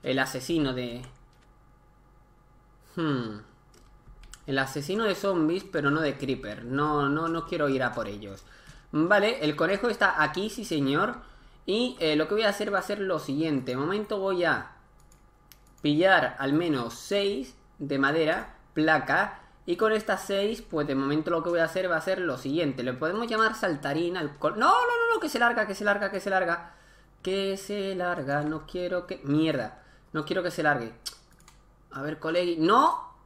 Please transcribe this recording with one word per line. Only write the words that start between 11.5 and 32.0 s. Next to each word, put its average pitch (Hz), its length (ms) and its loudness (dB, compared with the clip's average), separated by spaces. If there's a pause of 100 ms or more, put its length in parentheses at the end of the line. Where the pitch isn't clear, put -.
Y, 240 340 0
eh, 156 160 2
lo 151 120 2
que 202 80 0
voy 220 80 2
a 208 60 4
hacer 202 220 -2
va 196 60 2
a 180 60 0
ser 202 160 -4
lo 190 180 0
siguiente. 139 540 -2
De 127 60 -2
momento 202 420 -2
voy 190 240 0
a 143 280 0 (1080)
pillar 156 560 4
al 139 160 0
menos 147 400 0
seis 202 600 -2 (240)
de 139 180 -2
madera, 156 580 0 (200)
placa. 156 680 2 (240)
Y - 120 -2
con 220 160 4
estas 208 280 -2
seis, 202 400 -2
pues 151 240 -4
de 143 80 -2
momento 147 380 0
lo 165 100 0
que 170 80 -2
voy 170 100 2
a 165 60 4
hacer 185 240 -2
va 165 80 2
a 156 40 -2
ser 185 180 0
lo 151 180 -2
siguiente. 135 460 -2
Le 127 100 -2
podemos 170 320 -2
llamar 226 300 2
saltarín 160 600 -2
al 147 220 -6
co-, - 140 0
no, 202 60 -6
no, 269 140 4
no, 480 440 2
no, 381 40 0
que 320 100 -4
se 240 100 -2
larga, 233 260 4
que 202 80 -6
se 208 120 -4
larga, 202 260 0
que 196 80 -4
se 196 100 -4
larga. 175 460 0 (480)
Que 196 340 -2
se 196 380 -6
larga, 147 480 -2
no 151 240 -4
quiero 180 400 -4
que, 175 160 -8
mierda. 143 580 0 (300)
No 156 120 -2
quiero 180 200 -2
que 175 80 -2
se 170 100 -6
largue. 131 320 0 (960)
A 135 140 -8